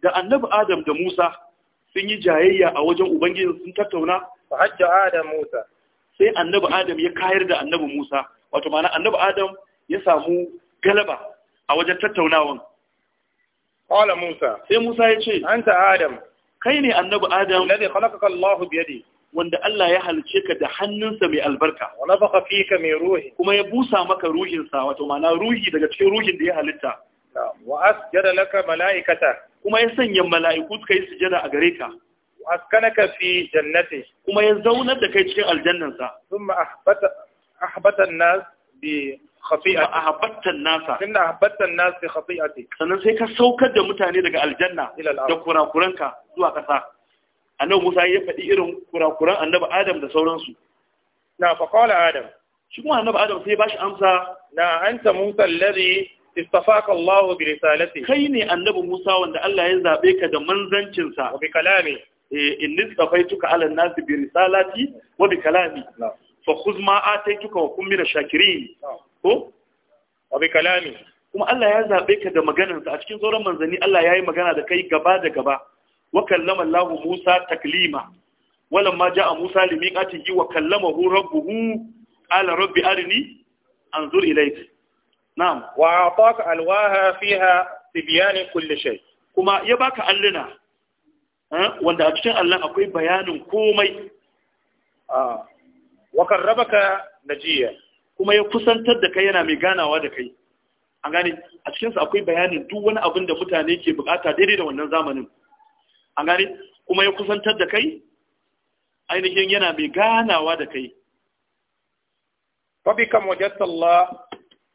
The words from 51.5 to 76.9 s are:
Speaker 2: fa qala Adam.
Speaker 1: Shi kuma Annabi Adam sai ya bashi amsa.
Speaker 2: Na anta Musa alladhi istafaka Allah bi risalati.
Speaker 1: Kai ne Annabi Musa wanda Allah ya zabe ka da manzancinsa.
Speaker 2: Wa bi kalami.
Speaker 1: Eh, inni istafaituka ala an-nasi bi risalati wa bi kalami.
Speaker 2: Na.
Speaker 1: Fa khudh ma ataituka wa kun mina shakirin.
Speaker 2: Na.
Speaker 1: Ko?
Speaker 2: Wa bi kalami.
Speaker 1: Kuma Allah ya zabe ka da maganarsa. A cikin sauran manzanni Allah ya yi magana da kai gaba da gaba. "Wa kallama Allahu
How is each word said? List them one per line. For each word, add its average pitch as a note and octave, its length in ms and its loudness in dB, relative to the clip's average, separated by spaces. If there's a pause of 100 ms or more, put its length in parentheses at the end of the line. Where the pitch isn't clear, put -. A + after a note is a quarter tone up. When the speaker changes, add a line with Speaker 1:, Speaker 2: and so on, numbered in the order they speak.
Speaker 2:
fa E3 120 -4
qala A3+ 240 4 (160)
Adam. D3 160 -2 (460)
Speaker 1:
Shi - 120 -18
kuma D4 220 0
Annabi A3 160 0
Adam G3+ 240 0
sai G3+ 80 -2
ya G#3 60 0
bashi G#3+ 200 2
amsa. F#3 600 0 (180)
Speaker 2:
Na E3 320 0
anta A3+ 260 0
Musa G3+ 300 0
alladhi F#3 640 0 (300)
istafaka G#3 540 2
Allah F#3 440 4
bi D#3+ 160 -4
risalati. D3+ 560 0
Speaker 1:
Kai C#4+ 220 2
ne A#3 180 0
Annabi F#3 400 0
Musa F#3 320 -2
wanda E3 240 -4
Allah F#3+ 320 0
ya F#3 80 2
zabe F3+ 380 4
ka F3 100 0
da D3+ 80 0
manzancinsa. F#3 920 -4
Speaker 2:
Wa - 40 -8
bi D#3 140 -6
kalami. E3 460 2 (340)
Speaker 1:
Eh, D3 320 -2
inni D#3 200 -2 (120)
istafaituka F3 560 0
ala E3+ 140 2
an-nasi E3 420 -2
bi D3 80 -2
risalati F#3+ 800 0 (240)
wa G3+ 100 6
bi F#3 160 2
kalami. D#3+ 400 0 (140)
Speaker 2:
Na. A2+ 140 -6 (340)
Speaker 1:
Fa D#3 80 0 (100)
khudh G3 160 -2
ma G3 220 2 (100)
ataituka G#3 480 -4
wa D#3 160 -2
kun F#3+ 140 -8
mina F#3 160 0
shakirin. D3+ 640 0 (120)
Speaker 2:
Na. C#3 140 -12 (260)
Speaker 1:
Ko? F3 300 0 (800)
Speaker 2:
Wa C3+ 80 -2
bi D#3+ 80 0
kalami. E3 480 0 (380)
Speaker 1:
Kuma G3 180 -2
Allah B3 180 2
ya A3 200 2
zabe G3 340 2
ka F#3+ 60 -4
da E3 120 -2
maganarsa. D#3+ 520 -2
A D3+ 100 -6
cikin G#3+ 160 -12
sauran G#3+ 240 -2
manzanni E3 400 -4
Allah F#3 180 4
ya E3+ 140 4
yi F#3 60 2
magana E3+ 340 -2
da D3 80 -4
kai F3+ 240 -2
gaba E3+ 340 2
da F3+ 80 -2
gaba. C3+ 300 -2 (520)
"Wa G3 140 0
kallama F3+ 400 0
Allahu E3 400 0